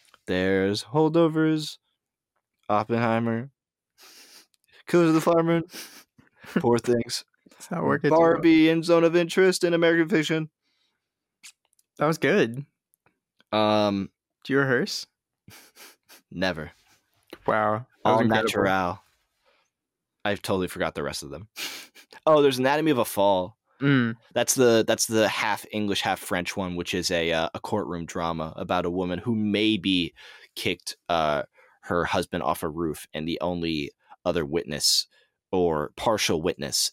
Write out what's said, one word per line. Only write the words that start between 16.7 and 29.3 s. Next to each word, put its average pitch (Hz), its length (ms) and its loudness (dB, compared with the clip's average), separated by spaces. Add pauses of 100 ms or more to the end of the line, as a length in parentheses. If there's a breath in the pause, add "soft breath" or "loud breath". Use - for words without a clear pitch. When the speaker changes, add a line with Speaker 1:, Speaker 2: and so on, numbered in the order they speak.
Speaker 2:
Wow. 107 260 2
That 110 60 -2
was 127 80 -10 (300)
Speaker 1:
All 113 40 4
Speaker 2:
incredible. 110 280 2
Speaker 1:
natural. 95 500 0 (1300)
I 104 120 -2
totally 95 320 -4
forgot 85 260 -6
the 78 80 -6
rest 71 200 -8
of 71 80 -16
them. 82 220 -14
<laughs> - 60 -18 (680 loud breath)
Oh, 156 140 6
there's 135 200 4
Anatomy 151 320 2
of 123 60 2
a 110 60 2
Fall. 98 540 0 (220)
Speaker 2:
Mm. 127 340 2 (180)
Speaker 1:
That's 120 220 0
the, 117 320 6
that's 113 200 0
the 110 220 2
half 104 440 -4
English, 104 300 -2
half 95 180 -2
French 90 360 -6
one, 90 200 -6
which 87 180 -6
is 90 160 -4
a, 82 220 0
uh, 80 200 0
a - 60 -12
courtroom 85 480 -6
drama 82 480 -6
about 90 320 -4
a 87 40 -2
woman 90 280 -4
who 117 160 -4